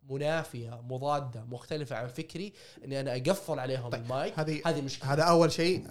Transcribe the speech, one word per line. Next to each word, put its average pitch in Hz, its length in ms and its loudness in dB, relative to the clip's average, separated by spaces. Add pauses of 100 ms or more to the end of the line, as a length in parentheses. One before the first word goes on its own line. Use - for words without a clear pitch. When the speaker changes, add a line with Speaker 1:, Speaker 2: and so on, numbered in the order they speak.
Speaker 1:
منافية، 135 720 -4
مضادة، 127 640 -2
مختلفة 123 520 -6
عن 120 120 -4
فكري، 160 460 -8 (300)
إني 135 160 -4
أنا 135 160 -2
أقفل 143 440 0
عليهم 127 300 -4
Speaker 2:
طيب، 120 140 -4
Speaker 1:
المايك. 139 360 -2
Speaker 2:
هذه، 151 260 -2
Speaker 1:
هذه 156 160 2
مشكلة. 135 320 -2
Speaker 2:
هذا 156 100 6
أول 170 280 8
شيء 170 400 2